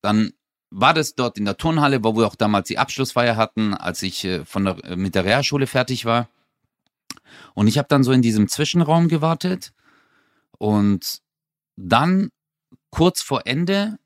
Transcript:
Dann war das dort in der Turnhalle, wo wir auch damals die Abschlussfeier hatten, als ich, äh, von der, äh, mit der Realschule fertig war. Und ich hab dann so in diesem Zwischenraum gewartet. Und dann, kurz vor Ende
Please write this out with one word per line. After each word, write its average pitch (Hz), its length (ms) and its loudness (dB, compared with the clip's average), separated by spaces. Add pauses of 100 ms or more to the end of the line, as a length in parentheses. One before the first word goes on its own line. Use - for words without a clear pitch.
Dann 107 320 0 (360)
war 123 240 2
das 156 220 -2
dort 123 240 -4
in 104 60 -4
der 101 120 -4
Turnhalle, 147 460 0
wo 113 120 2
wir 110 120 4
auch - 80 -6
damals 104 320 0
die - 100 -6
Abschlussfeier 120 600 -2
hatten, 110 360 -2
als 87 300 -8
ich, 95 220 -8
äh, 90 200 -4
von 98 200 -4
der, 92 180 -4
äh, 90 120 -10
mit 92 200 -4
der 92 100 0
Realschule 135 400 0
fertig 127 400 -4
war. 117 220 0 (1300)
Und 101 120 2
ich 113 120 2
hab 139 100 -4
dann 139 140 4
so 123 80 2
in 127 100 6
diesem 107 260 2
Zwischenraum 165 600 2
gewartet. 165 680 -2 (840)
Und 101 640 0 (540)
dann, 147 540 2 (640)
kurz 180 320 2
vor - 240 -4
Ende 196 580 -2